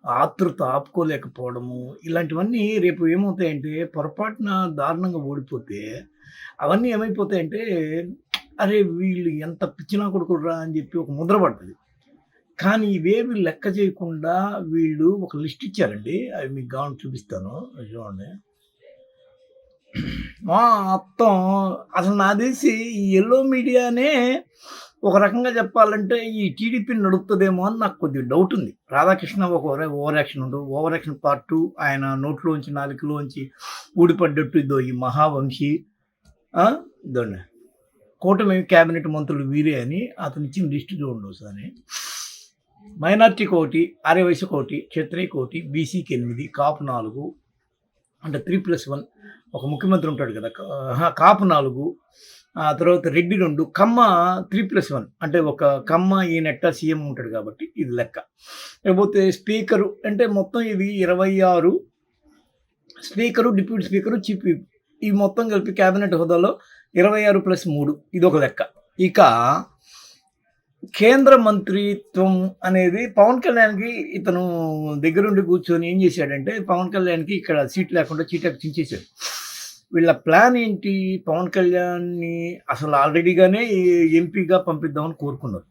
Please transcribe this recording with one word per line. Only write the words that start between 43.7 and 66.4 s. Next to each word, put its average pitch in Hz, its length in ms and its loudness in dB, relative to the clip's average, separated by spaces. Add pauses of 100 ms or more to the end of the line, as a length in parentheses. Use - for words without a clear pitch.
ఆర్యవైశ్యకి 175 480 2
ఒకటి, 143 340 -6
క్షత్రియకి 165 480 -6
ఒకటి, 135 240 -6
బీసీకి 156 520 -6
ఎనిమిది, 120 420 -6
కాపు 151 280 -2
నాలుగు, 123 520 -8 (880)
అంటే 143 160 -6
త్రీ 175 180 -2
ప్లస్ 170 320 -4
వన్, 143 140 -8 (520)
ఒక 131 100 -10
ముఖ్యమంత్రి 156 460 0
ఉంటాడు 135 220 -6
కదా, 110 140 -10
కా-, - 180 -12
ఆహా, 131 440 -2
కాపు 190 340 6
నాలుగు, 143 520 0 (600)
ఆ 156 140 0
తర్వాత 170 360 4
రెడ్డి 175 280 2
రెండు, 165 280 0
కమ్మ 226 360 2 (520)
త్రీ 202 100 0
ప్లస్ 185 300 0
వన్, 120 140 -4 (160)
అంటే 160 180 0
ఒక 151 260 0
కమ్మ, 170 560 2
ఈ 165 180 0
నెట్ట 160 280 -2
సీఎం 156 400 -2
ఉంటాడు 123 220 -8
కాబట్టి 113 480 -10
ఇది 139 140 -6
లెక్క. 120 280 -6 (680)
లేకపోతే 196 460 4
స్పీకరు 208 720 -2
అంటే 214 220 0
మొత్తం 202 320 -2
ఇవి 208 340 -2
ఇరవై 190 460 2
ఆరు, 180 400 4 (1200)
స్పీకరు, 233 460 0
డిప్యూటీ 196 360 0
స్పీకరు, 202 300 0
చీఫ్ 196 300 -4
విప్, 170 220 0 (360)
ఈ 214 80 0
మొత్తం 202 380 2
కలిపి 190 240 -2
క్యాబినెట్ 190 420 2
హోదాలో 170 440 2 (360)